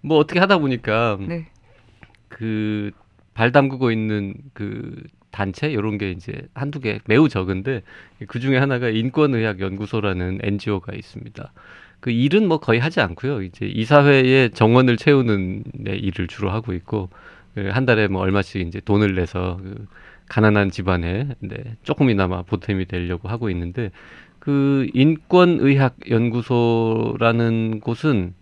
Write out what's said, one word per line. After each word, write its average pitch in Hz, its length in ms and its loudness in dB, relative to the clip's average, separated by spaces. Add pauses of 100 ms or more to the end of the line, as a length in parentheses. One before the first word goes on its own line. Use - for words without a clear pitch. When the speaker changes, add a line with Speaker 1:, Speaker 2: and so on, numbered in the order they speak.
Speaker 1:
뭐 151 160 2
어떻게 151 220 2
하다 190 180 4
보니까 117 600 0
Speaker 2:
네. 160 280 -8 (800)
Speaker 1:
그 107 640 -4 (440)
발 117 180 2
담그고 135 380 4
있는 107 420 -2 (180)
그 104 500 -12 (300)
단체, 104 420 -4
요런 104 240 -4
게 98 140 -6
이제 - 300 -12 (120)
한두 143 280 -8
개, 107 240 -4
매우 131 240 4
적은데, 95 540 -4 (440)
그 120 140 -8
중에 131 160 0
하나가 127 320 0
인권의학 113 720 0
연구소라는 95 840 -4
엔지오가 101 500 -4
있습니다. - 600 -16 (480)
그 127 100 -4
일은 147 380 2
뭐 160 80 2
거의 120 240 2
하지 165 180 -2
않고요. 110 440 -2
이제 95 220 -10
이사회의 131 840 4
정원을 120 480 4
채우는, 107 680 2 (100)
네, 104 220 -8
일을 95 320 -4
주로 98 220 -6
하고 107 240 -4
있고, 92 340 -6 (480)
그 98 140 -6
한 123 160 0
달에 110 240 2
뭐 95 140 -2
얼마씩 95 440 0
이제 98 140 -10
돈을 104 340 2
내서 90 480 -4
그 104 240 -14 (400)
가난한 104 420 4
집안에, 92 600 -2 (100)
네, - 180 -12 (260)
조금이나마 95 580 2
보탬이 92 460 -4
되려고 87 420 -6
하고 113 220 -4
있는데, 87 400 -6 (480)
그 139 540 0
인권의학 147 1040 4 (140)
연구소라는 113 1700 0
곳은 113 600 -2